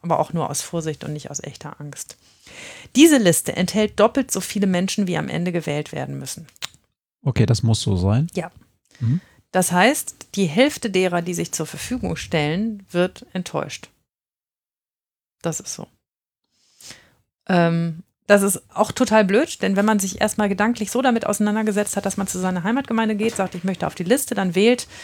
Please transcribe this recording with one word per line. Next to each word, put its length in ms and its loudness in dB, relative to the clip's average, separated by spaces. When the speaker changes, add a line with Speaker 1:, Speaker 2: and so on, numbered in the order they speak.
Speaker 1:
aber 160 0
auch 160 -2
nur 160 -4
aus 120 -6
Vorsicht 420 -6
und 100 -10
nicht 160 -12
aus 140 -12
echter 360 -14
Angst. 380 -14
Diese 220 8
Liste 380 2
enthält 440 -2
doppelt 320 4
so 80 -4
viele 260 -2
Menschen, 420 0
wie 100 -2
am 100 -4
Ende 240 -2
gewählt 400 -4
werden 260 -8
müssen. 300 -12
Speaker 2:
Okay, 240 2
das 160 2
muss 200 2
so 160 0
sein? 360 2
Speaker 1:
Ja. 160 -6
Speaker 2:
Mhm. 220 0
Speaker 1:
Das 200 2
heißt, 640 2
die 100 2
Hälfte 440 2
derer, 320 0
die 140 -4
sich 160 -4
zur 160 -6
Verfügung 480 -6
stellen, 760 -2
wird 440 -2
enttäuscht. 560 -8
Das 160 -4
ist 160 -12
so. 100 -12
Ähm, 560 2
das 140 8
ist 200 0
auch 180 0
total 320 4
blöd, 380 2
denn 160 0
wenn 80 2
man 140 4
sich 200 -6
erstmal 300 0
gedanklich 420 -2
so 100 0
damit 240 2
auseinandergesetzt 680 0
hat, 100 -4
dass 120 -4
man 100 -4
zu 120 -6
seiner 240 -2
Heimatgemeinde 520 -2
geht, 220 -2
sagt, 180 -2
ich 80 -10
möchte 240 -2
auf 80 -6
die 80 -6
Liste, 320 0
dann 180 0
wählt 340 4